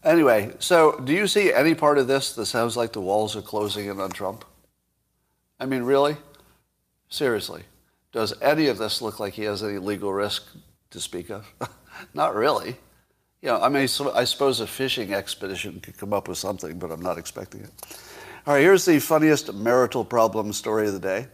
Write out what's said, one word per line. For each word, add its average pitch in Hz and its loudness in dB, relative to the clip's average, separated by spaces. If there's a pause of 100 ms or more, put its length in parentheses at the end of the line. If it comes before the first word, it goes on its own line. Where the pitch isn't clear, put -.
Anyway, 135 6
so 160 6
do 131 -2
you 196 0
see 196 4
any 151 4
part 147 4
of 131 2
this 135 0
that 107 -6
sounds 117 -2
like 117 -2
the 107 -8
walls 104 -2
are 104 -10
closing 104 -6
in 98 -10
on 95 -6
Trump? 98 -8 (1160)
I 131 -8
mean, 131 -4
really? 139 2 (920)
Seriously. 101 -4 (480)
Does 110 -2
any 147 2
of 110 0
this 107 -4
look 110 -8
like 101 -6
he 107 -8
has 104 -4
any 101 -6
legal 98 -4
risk 101 -4 (480)
to 87 -18
speak 87 -10
of? 104 -12 (380)
<laughs> - -20
Not 156 -2
really. 143 -2 (640)
You 139 -2
know, 110 2
I 123 4
mean, 139 2
so, 139 -4
I 123 2
suppose 131 0
a 107 -6
fishing 123 -4
expedition 98 -8
could - -20
come 101 -6
up 98 -4
with 90 -8
something, 90 -8
but 87 -8
I'm 80 -10
not 87 -4
expecting 101 -14
it. - -20 (720)
All 143 2
right, 139 6
here's 185 6
the 156 6
funniest 156 2
marital 120 2
problem 110 2
story 107 0
of 101 -2
the 95 -6
day. 95 -4